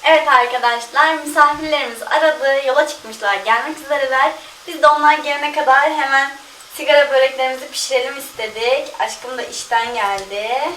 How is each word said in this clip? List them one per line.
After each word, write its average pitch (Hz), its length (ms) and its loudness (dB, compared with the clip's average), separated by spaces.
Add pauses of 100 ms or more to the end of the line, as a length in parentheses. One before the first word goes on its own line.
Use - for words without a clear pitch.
Evet 311 220 6
arkadaşlar, 247 880 2
misafirlerimiz 294 880 0
aradı, 277 640 0
yola 294 200 2
çıkmışlar, 214 480 -4
gelmek 247 420 -2
üzereler. 262 540 0 (360)
Biz 320 140 -8
de 302 60 6
onlar 294 300 4
gelene 294 340 -4
kadar 294 400 2
hemen 277 400 0 (440)
sigara 294 360 2
böreklerimizi 262 600 0
pişirelim 269 460 -4
istedik. 233 840 -4
Aşkım - 380 -8
da 240 40 -8
işten 233 520 -4
geldi. 202 560 -4 (280)